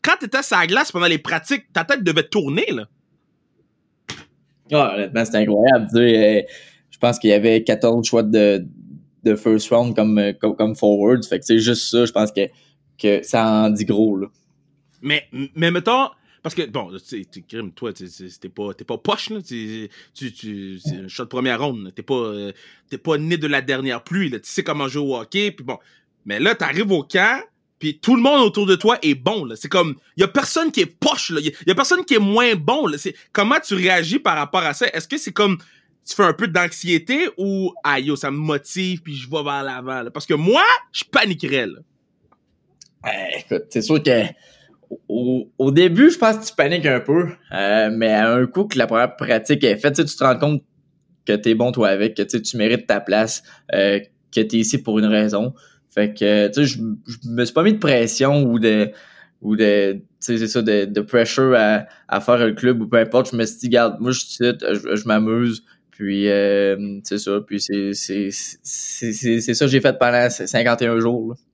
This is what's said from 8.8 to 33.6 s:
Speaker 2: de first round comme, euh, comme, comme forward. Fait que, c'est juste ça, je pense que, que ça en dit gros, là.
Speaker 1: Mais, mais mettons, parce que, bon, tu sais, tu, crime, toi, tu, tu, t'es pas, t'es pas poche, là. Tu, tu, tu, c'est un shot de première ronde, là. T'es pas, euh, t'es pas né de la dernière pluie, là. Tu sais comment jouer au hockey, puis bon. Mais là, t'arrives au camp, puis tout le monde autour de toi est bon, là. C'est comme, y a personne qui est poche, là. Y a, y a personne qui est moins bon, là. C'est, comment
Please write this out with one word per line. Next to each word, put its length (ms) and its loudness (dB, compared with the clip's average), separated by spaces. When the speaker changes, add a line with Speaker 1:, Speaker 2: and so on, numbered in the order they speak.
Speaker 2:
de 140 4
first 340 0
round 240 2
comme, 240 2
euh, 140 2
comme, 240 -4
comme 180 -2
forward. 500 2
Fait 140 -4
que, 60 -8
c'est 160 4
juste 300 -2
ça, 140 4
je 80 -2
pense 200 0
que, 160 0
que 220 2
ça 240 0
en 240 2
dit 140 -2
gros, 320 2
là. 100 -6
Speaker 1:
Mais, 280 -4
mais 160 0
mettons, 380 0
parce 140 -12
que, 120 -4
bon, 260 -8
tu 60 -16
sais, 320 -14
tu, 120 -20
crime, 300 -14
toi, 200 -12
tu, 160 -18
tu, 220 -20
t'es 80 -18
pas, 240 -10
t'es 120 -18
pas 120 -8
poche, 340 -4
là. 120 -10
Tu, 460 -12
tu, 180 -14
tu, 460 -14
c'est 180 -8
un 120 -16
shot 160 -12
de 40 -14
première 320 -4
ronde, 240 -6
là. 60 -14
T'es 120 -16
pas, 120 -4
euh, 380 -6
t'es 80 -12
pas 220 -4
né 180 -2
de 120 -6
la 120 0
dernière 440 -6
pluie, 260 -4
là. 80 -8
Tu 100 -14
sais 140 -4
comment 240 -4
jouer 160 -6
au 140 -4
hockey, 340 -4
puis 140 -20
bon. 140 -10
Mais 140 -6
là, 160 2
t'arrives 380 -2
au 100 2
camp, 400 0
puis 180 -6
tout 160 2
le 80 4
monde 240 6
autour 200 0
de 100 4
toi 260 2
est 140 2
bon, 280 -2
là. 120 -10
C'est 120 -12
comme, 280 0
y 60 2
a 60 2
personne 420 -2
qui 100 -2
est 60 2
poche, 440 -4
là. 100 -2
Y 80 -4
a, 20 -2
y 60 2
a 20 2
personne 300 2
qui 100 0
est 60 6
moins 340 2
bon, 320 0
là. 120 -4
C'est, 160 -8
comment 300 2